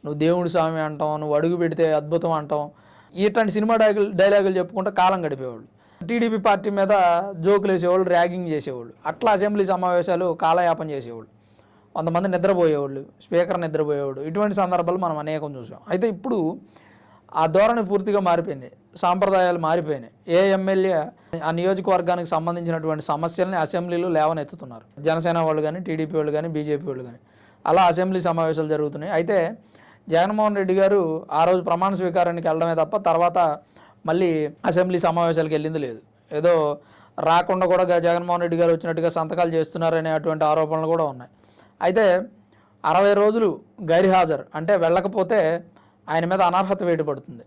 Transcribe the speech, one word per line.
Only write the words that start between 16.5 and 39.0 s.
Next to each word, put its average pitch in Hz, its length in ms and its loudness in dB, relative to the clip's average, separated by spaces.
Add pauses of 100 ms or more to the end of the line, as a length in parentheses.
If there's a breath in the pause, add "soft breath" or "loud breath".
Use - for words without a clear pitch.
ఆ 160 100 2
ధోరణి 208 400 4
పూర్తిగా 202 340 0
మారిపోయింది, 170 520 -2 (240)
సాంప్రదాయాలు 180 640 2
మారిపోయినాయి. 156 540 -2 (140)
ఏ 185 240 4
ఎమ్మెల్యే 190 540 0 (380 soft breath)
ఆ 160 80 -2
నియోజకవర్గానికి 175 800 0
సంబంధించినటువంటి 160 720 -4
సమస్యల్ని 170 540 -2
అసెంబ్లీలో 175 520 -2
లేవనెత్తుతున్నారు. 151 920 -4
జనసేన 165 380 0
వాళ్ళు 156 220 0
కానీ, 156 180 -4
టీడీపీ 160 360 -6
వాళ్ళు 151 160 0
కానీ, 156 160 -2
బీజేపీ 151 380 -4
వాళ్ళు 131 180 -8
కానీ, 120 140 -18 (500 soft breath)
అలా 170 140 4
అసెంబ్లీ 180 400 2
సమావేశాలు 160 460 -2
జరుగుతున్నాయి. 151 460 -4
అయితే 170 440 0 (520 soft breath)
జగన్మోహన్ 208 460 0
రెడ్డి 190 180 0
గారు 190 580 2
ఆ 156 120 2
రోజు 180 180 4
ప్రమాణ 180 320 0
స్వీకారానికి 170 540 0
వెళ్ళడమే 165 280 0
తప్ప 160 220 0
తర్వాత 170 600 2 (460 soft breath)
మళ్ళీ 160 440 0 (160)
అసెంబ్లీ 180 340 2
సమావేశాలకు 165 540 0
వెళ్ళింది 156 260 -4
లేదు. 120 200 -8 (340)
ఏదో 156 440 2 (420 soft breath)
రాకుండా 180 460 2
కూడా 180 180 4
గ-, 175 160 4
జగన్మోహన్ 175 420 0
రెడ్డి 170 160 -2
గారు 170 140 4
వచ్చినట్టుగా 165 380 0